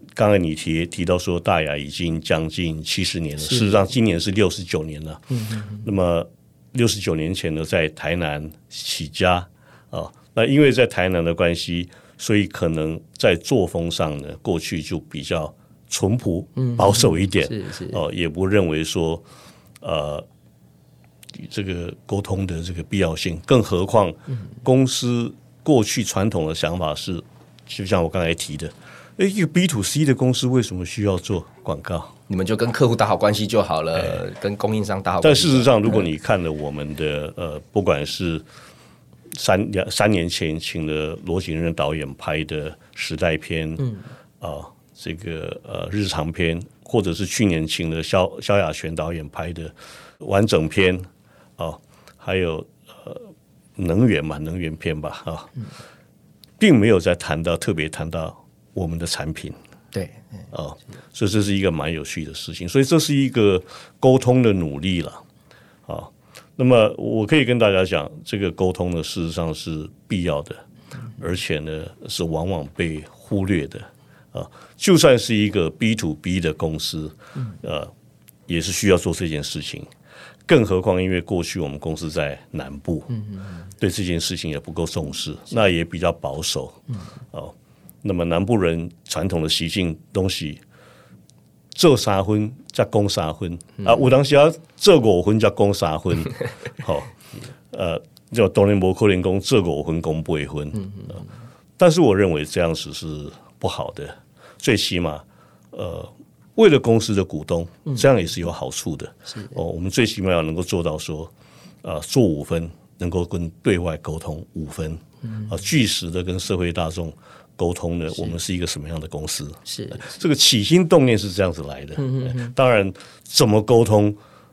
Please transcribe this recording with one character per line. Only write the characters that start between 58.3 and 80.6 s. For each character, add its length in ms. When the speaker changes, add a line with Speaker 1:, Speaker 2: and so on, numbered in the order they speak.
Speaker 1:
我 140
们 100
的 80
产 260
品。 220
Speaker 2:
对， 180
嗯。 80
Speaker 1:
哦， 220
所 140
以 20
这 100
是 160
一 60
个 100
蛮 220
有 100
趣 220
的 80
事 180
情。 160
所 140
以 20
这 140
是 160
一 160
个 320
沟 180
通 240
的 100
努 280
力 220
了， 220
啊。 240
那 100
么 320
我 300
可 80
以 100
跟 140
大 120
家 140
讲， 260
这 140
个 120
沟 200
通 180
呢， 140
事 240
实 40
上 220
是 340
必 160
要 180
的， 140
Speaker 2:
嗯。 260
Speaker 1:
而 140
且 240
呢， 260
是 160
往 260
往 260
被 360
忽 340
略 220
的， 120
啊。 180
就 220
算 200
是 180
一 160
个 180
B 240
to 220
B 240
的 120
公 280
司， 360
Speaker 2:
嗯。 160
Speaker 1:
呃， 260
也 120
是 120
需 160
要 100
做 160
这 140
件 160
事 180
情。 240
更 180